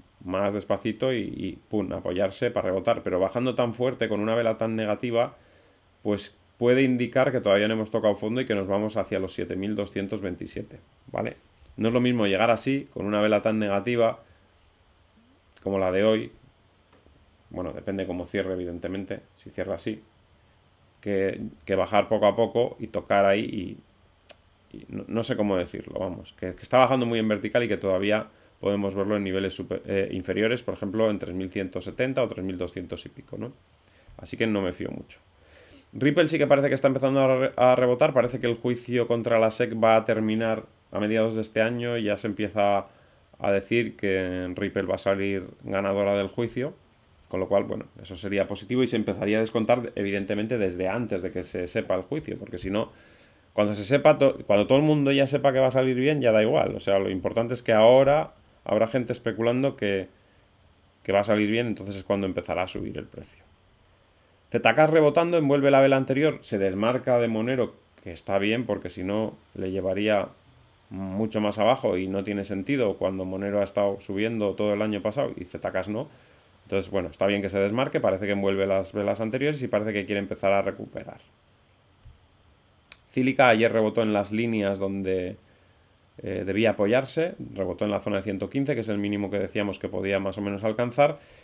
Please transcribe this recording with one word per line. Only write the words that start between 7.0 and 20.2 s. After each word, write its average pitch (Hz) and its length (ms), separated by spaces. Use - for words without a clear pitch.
que 120 100
todavía 101 260
no 110 60
hemos 107 160
tocado 104 260
fondo 110 240
y 131 60
que 117 80
nos 95 140
vamos 104 280
hacia 101 220
los 92 160
siete 90 220
mil 101 200
doscientos 101 460
veintisiete, - 580
¿vale? - 260
No 107 120
es 113 60
lo 120 80
mismo 123 260
llegar 101 240
así, 135 420
con 95 140
una 104 120
vela 104 220
tan 110 160
negativa 110 640
como 98 160
la 92 120
de 98 120
hoy. 110 280
Bueno, 90 240
depende 98 320
cómo 87 220
cierre, 95 260
evidentemente, 90 680
si - 160
cierra 92 240
así, - 300